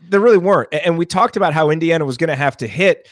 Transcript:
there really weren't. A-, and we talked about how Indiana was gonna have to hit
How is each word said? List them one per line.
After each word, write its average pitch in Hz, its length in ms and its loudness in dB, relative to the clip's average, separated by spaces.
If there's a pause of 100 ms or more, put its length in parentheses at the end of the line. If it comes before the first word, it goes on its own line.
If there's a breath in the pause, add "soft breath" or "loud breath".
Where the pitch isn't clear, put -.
there 196 100 0
really 220 180 6
weren't. 175 360 2
A-, 156 120 -4
and 170 140 0
we 170 80 -2
talked 214 300 -2
about 175 180 0
how 156 160 0
Indiana 165 340 -2
was 131 120 -6
gonna 160 180 -4
have 139 220 -2
to 120 100 -10
hit 156 460 -2